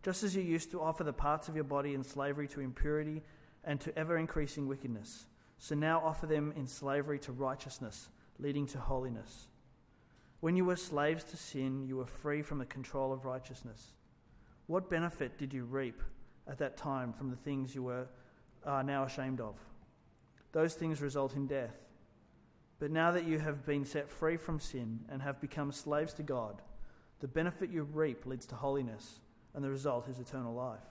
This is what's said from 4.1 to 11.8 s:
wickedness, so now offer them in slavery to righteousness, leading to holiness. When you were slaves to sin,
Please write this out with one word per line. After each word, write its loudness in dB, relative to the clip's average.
wickedness, -4
so -2
now 6
offer 2
them 4
in -2
slavery 0
to -8
righteousness, -4
leading 0
to -6
holiness. -2
When 4
you 8
were 6
slaves 2
to -12
sin, -2